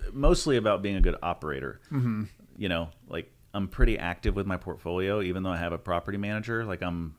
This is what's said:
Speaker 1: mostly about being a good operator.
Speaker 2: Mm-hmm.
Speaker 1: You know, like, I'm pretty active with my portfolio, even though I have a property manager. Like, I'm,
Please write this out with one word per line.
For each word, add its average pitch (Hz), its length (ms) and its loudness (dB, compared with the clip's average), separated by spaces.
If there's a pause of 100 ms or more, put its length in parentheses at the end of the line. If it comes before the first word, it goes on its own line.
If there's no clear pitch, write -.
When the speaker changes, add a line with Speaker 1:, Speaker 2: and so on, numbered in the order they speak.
(140)
Speaker 1:
mostly 143 440 6
about 104 260 2
being 101 120 0
a 92 60 0
good 87 220 6
operator. 71 580 -4 (100)
Speaker 2:
Mm-hmm. 117 340 0 (320)
Speaker 1:
You 98 120 -4
know, 85 200 -2 (180)
like, - 240 -8 (220)
I'm 101 140 -2
pretty 113 300 4
active 90 380 -2
with 98 100 -2
my 98 120 -2
portfolio, 92 640 -2
even 92 200 -2
though 92 80 -2
I 85 80 -2
have 85 160 -2
a 82 60 -6
property 95 400 -2
manager. 107 460 -4
Like, 92 180 -6
I'm, 85 360 -4